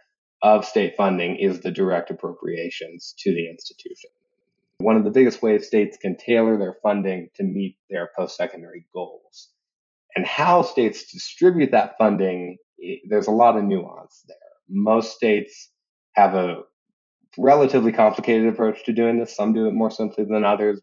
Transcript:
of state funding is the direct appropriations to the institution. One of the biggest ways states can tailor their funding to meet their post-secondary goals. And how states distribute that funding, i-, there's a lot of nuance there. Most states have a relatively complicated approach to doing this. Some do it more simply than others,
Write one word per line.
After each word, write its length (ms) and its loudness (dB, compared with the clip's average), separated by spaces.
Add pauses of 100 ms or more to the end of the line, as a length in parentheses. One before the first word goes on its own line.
(420)
of 220 4
state 320 -2
funding 400 0
is 240 -2
the 120 -6
direct 380 -2
appropriations 1080 -12
to 160 -2
the 160 -6
institution. 600 -20 (680)
One 180 2
of 80 2
the 60 -2
biggest 320 4
ways 240 2
states 300 0
can 200 -6
tailor 420 0
their 240 -6
funding 520 -4
to 80 -10
meet 360 -6 (120)
their 260 -8
post-secondary 760 -8
goals. 580 -16 (640)
And 120 -4
how 360 2
states 500 -4
distribute 600 2
that 260 2
funding, 600 0 (240)
i-, 260 -12
there's 180 0
a 60 -2
lot 240 4
of 80 -2
nuance 640 -6
there. 80 -20 (320)
Most 460 0
states 560 -2 (420)
have 220 4
a 280 -2 (760)
relatively 540 4
complicated 560 2
approach 360 -2
to 80 -4
doing 260 0
this. 160 -6
Some 200 0
do 120 0
it 60 -2
more 180 0
simply 340 -4
than 200 0
others, 380 0